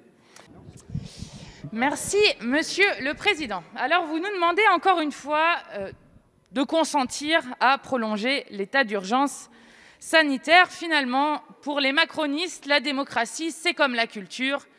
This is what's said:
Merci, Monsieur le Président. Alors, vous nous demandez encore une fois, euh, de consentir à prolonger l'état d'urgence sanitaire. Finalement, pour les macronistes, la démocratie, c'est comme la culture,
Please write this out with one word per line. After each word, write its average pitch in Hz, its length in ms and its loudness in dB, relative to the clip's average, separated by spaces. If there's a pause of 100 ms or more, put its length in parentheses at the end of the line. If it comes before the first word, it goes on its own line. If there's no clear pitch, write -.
(1700)
Merci, 285 500 0 (180)
Monsieur 311 460 0 (140)
le 277 140 -4
Président. 277 500 -2 (100)
Alors, 311 320 0
vous 311 140 -4
nous 392 120 -4
demandez 349 300 2 (100)
encore 349 280 4
une 302 100 -2
fois, 302 460 0 (160)
euh, 196 180 -10 (600)
de 240 100 0
consentir 302 800 0 (160)
à 269 180 4
prolonger 233 760 -2
l'état 208 340 0
d'urgence 214 680 -2 (480)
sanitaire. 320 720 4
Finalement, 294 720 0 (180)
pour 285 200 -4
les 269 120 2
macronistes, 311 720 -2
la 285 140 2
démocratie, 269 720 -4
c'est 349 240 -4
comme 277 200 0
la 233 120 0
culture, 240 580 -6 (140)